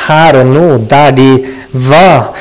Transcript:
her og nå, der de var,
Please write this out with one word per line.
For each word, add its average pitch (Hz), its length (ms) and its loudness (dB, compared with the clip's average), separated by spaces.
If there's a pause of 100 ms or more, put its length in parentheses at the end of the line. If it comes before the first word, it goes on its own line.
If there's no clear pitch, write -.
her 156 340 2
og 127 100 2
nå, 151 160 0 (240)
der 139 260 2
de 131 140 2 (420)
var, 135 680 0